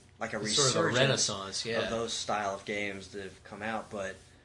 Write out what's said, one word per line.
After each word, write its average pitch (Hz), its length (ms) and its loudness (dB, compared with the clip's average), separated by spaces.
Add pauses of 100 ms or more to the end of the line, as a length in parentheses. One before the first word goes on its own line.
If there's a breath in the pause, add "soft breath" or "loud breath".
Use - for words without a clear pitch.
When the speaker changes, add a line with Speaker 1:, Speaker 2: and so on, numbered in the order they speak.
(180)
Speaker 1:
like, 113 140 -4
a 110 80 -2
Speaker 2:
It's 107 160 0
sort 139 140 6
of 117 60 4
a 107 80 6
Speaker 1:
resurgence 117 220 4
Speaker 2:
renaissance, 104 600 0
yeah. 113 140 0
Speaker 1:
of 98 100 0
those 113 240 -2
style 104 400 0
of 98 100 -10
games 101 440 -4
that 98 160 -8
have 92 200 -14
come 101 180 -12
out, 107 280 -4
but, 98 260 -6 (280 soft breath)